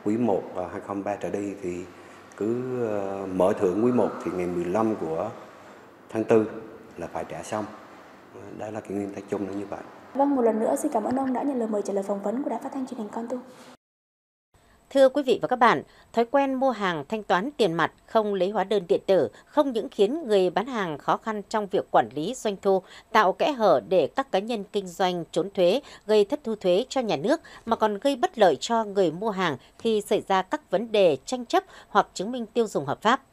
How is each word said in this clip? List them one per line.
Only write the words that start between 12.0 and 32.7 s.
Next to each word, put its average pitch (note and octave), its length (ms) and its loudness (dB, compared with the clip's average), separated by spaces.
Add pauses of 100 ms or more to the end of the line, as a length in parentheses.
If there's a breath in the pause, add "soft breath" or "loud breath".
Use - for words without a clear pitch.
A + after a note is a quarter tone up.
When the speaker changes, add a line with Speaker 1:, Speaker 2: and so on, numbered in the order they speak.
Speaker 2:
phỏng G3+ 200 -4
vấn A#3 200 -4
của D4+ 60 -4
Đài A#3 140 -4
Phát C4+ 100 -8
thanh C4 140 -6
Truyền - 120 -12
hình G#3 120 -8
Con A#3 160 -8
Tum. B3 120 -6 (1500 loud breath)
Speaker 3:
Thưa C4+ 200 6
quý C#4+ 140 -2
vị B3 180 2
và - 60 -2
các B3+ 80 2
bạn, A3+ 280 6 (300 soft breath)
thói A#3 120 2
quen C#4 280 2
mua C4 180 2
hàng F#3 380 -2
thanh G#3+ 140 -6
toán G3 340 2
tiền F#3+ 160 2
mặt, E3 180 2 (140)
không G#3+ 280 0
lấy F#3 160 0
hóa G3 140 -2
đơn G3 240 0
điện E3+ 180 2
tử D#3+ 240 4 (160 loud breath)
không C#4 260 0
những A3+ 180 -6
khiến B3+ 380 0
người F#3+ 220 4
bán F3+ 160 -2
hàng G3 320 -4
khó E3 200 0
khăn G#3+ 320 -6
trong G#3 180 -2
việc - 240 -2
quản C3+ 240 4
lý E3 200 -4
doanh G#3 260 -4
thu, F#3+ 200 2 (300 loud breath)
tạo G3 220 4
kẽ G#3+ 180 0
hở G#3+ 380 4
để E3+ 260 4
các C4+ 160 -4
cá F#3+ 80 0
nhân G#3+ 320 -6
kinh G3 160 -4
doanh F3+ 440 -2
trốn F3+ 220 -2
thuế, G3 280 4 (240 loud breath)
gây G#3 200 4
thất D4 180 -6
thu A3+ 120 -4
thuế F#3+ 340 2
cho C4+ 120 -2
nhà G3+ 140 0
nước, G#3 260 0 (240 loud breath)
mà A3+ 100 0
còn G#3+ 220 0
gây C#4 180 0
bất C4 220 -2
lợi F3+ 220 6
cho A3+ 240 0
người G3 280 2
mua F#3+ 180 -4
hàng F#3 280 -2 (220 soft breath)
khi A3 220 0
xảy G3+ 260 0
ra F#3+ 140 2
các - 300 -6
vấn A3 200 -2
đề F#3 340 6
tranh B3 200 -6
chấp F#4 180 0 (260 loud breath)
hoặc G3 240 2
chứng G3 180 -8
minh B3 140 -6
tiêu A#3 220 0
dùng D#3+ 180 -4